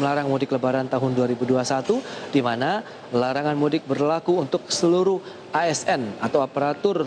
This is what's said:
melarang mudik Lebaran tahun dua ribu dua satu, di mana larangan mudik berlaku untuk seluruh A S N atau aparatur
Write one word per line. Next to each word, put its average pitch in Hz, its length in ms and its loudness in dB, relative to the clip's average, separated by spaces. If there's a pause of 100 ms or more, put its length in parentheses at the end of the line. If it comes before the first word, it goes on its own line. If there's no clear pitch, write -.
melarang 143 240 0
mudik 135 240 0
Lebaran 131 400 0
tahun 131 240 0
dua 123 160 2
ribu 123 160 -2
dua 127 160 4
satu, 139 400 0 (320)
di 139 80 4
mana 123 400 0 (320)
larangan 131 400 0
mudik 147 320 0
berlaku 156 560 0
untuk 143 320 -2
seluruh 185 480 4 (320)
A 165 160 2
S - 160 -2
N 123 320 0
atau 139 240 0
aparatur 147 640 0